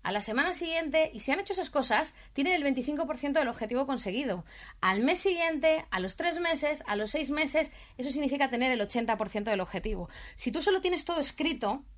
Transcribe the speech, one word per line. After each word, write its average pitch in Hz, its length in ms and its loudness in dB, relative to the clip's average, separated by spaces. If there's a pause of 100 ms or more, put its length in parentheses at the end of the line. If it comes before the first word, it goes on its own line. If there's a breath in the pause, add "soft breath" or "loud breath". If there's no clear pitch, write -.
a 180 80 -2
la 202 100 0
semana 277 320 0
siguiente, 320 600 0
y 214 80 -10
si 262 100 -2
han 320 80 2
hecho 392 140 -4
esas 359 180 -4
cosas, 254 420 2 (200 loud breath)
tienen 311 200 2
el 330 100 2
veinticinco 277 440 0
por 277 100 -4
ciento 285 220 0
del 269 80 2
objetivo 240 400 -2
conseguido. 226 580 -2 (340 loud breath)
Al 190 220 2
mes 311 180 4
siguiente, 330 720 2
a 190 100 0
los 185 160 -4
tres 339 240 0
meses, 302 480 0
a 208 80 0
los 214 160 0
seis 294 200 -2
meses, 302 400 0 (260 loud breath)
eso 262 140 -4
significa 277 400 0
tener 247 200 2
el 233 100 2
ochenta 226 360 0
por 214 120 -2
ciento 208 200 -2
del 202 120 2
objetivo. 185 460 -4 (280 loud breath)
Si - 160 -4
tú 302 100 -2
solo 381 180 4
tienes 359 260 0
todo 339 140 0
escrito 277 640 -2 (140)